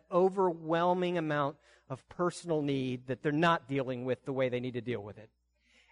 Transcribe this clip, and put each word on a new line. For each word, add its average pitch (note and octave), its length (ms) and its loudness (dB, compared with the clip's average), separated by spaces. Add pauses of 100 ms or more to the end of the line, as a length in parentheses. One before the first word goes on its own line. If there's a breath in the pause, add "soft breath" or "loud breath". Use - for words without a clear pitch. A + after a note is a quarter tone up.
overwhelming F3+ 1080 2
amount D3 400 0 (320 soft breath)
of - 180 -10
personal E3+ 540 -2
need C3 460 -2
that B2+ 140 -4
they're D3 120 0
not E3 340 2
dealing B2+ 380 -2
with B2+ 180 -2
the - 80 -6
way C3 160 0
they B2 140 -2
need B2 140 -6
to B2 60 -6
deal A2 220 -6
with G#2 140 -16
it. G#2+ 120 -20 (640 soft breath)